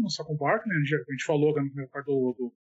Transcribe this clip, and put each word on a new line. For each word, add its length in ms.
no 100
Saquon 260
Barkley, 320
né? 80
A 80
gente, 100
a 180
gente 120
falou 300
né, 80
no 60
primeiro 220
parte 160
do, 320
do 160